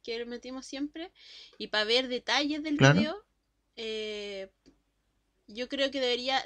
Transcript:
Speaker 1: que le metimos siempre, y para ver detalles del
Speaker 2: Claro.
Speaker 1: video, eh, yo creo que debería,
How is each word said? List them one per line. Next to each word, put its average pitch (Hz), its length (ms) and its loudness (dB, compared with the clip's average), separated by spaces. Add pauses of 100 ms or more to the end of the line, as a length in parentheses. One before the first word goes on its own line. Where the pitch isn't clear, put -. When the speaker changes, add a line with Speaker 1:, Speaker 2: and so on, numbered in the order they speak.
Speaker 1:
que 233 160 -6
le 240 60 -4
metimos 247 420 -10
siempre, 294 460 -8 (460)
y 208 100 -8
para 214 160 2
ver 247 240 2
detalles 277 540 0
del 302 160 -2
Speaker 2:
Claro. 143 200 10
Speaker 1:
video, 370 260 -2 (520)
eh, 214 760 -8 (960)
yo 240 220 -8
creo 269 220 0
que 269 100 -4
debería, 247 460 0